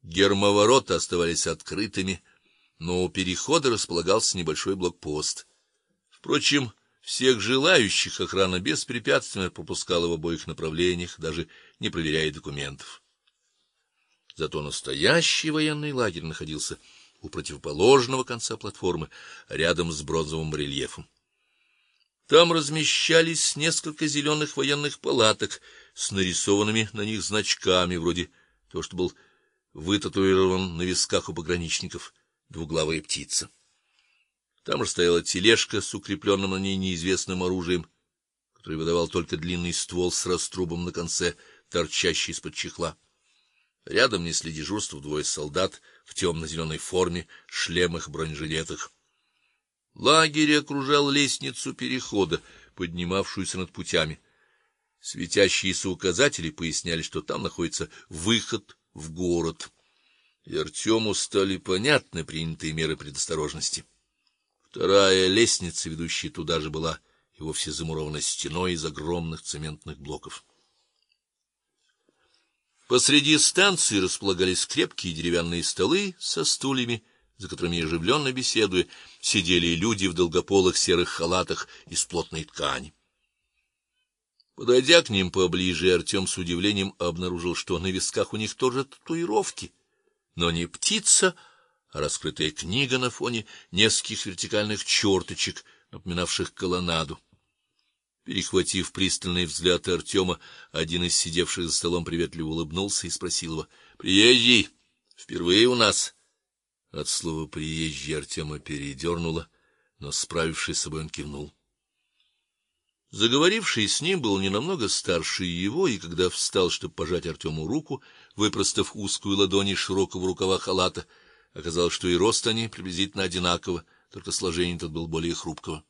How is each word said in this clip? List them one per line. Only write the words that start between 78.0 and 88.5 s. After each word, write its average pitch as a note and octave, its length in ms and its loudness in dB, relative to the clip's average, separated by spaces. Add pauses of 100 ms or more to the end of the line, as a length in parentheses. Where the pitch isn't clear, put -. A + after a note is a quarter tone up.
беседуя, G#2+ 560 2 (320)
сидели E2+ 560 2
люди F#2+ 320 0
в E2+ 60 0
долгополых F2+ 640 4
серых F2 320 2
халатах E2+ 580 -2 (200)
из - 180 -4
плотной E2 400 -4
ткани. C#2+ 480 -4 (1600)
Подойдя C3 460 6
к - 80 -8
ним F#2+ 220 2
поближе, F2+ 600 4
Артем F2+ 340 0
с - 100 -4
удивлением F#2+ 600 -2
обнаружил, F2 580 -2
что F2 220 -2
на F#2 140 -2
висках F#2 420 -2
у G#2+ 40 -6
них G#2+ 180 -6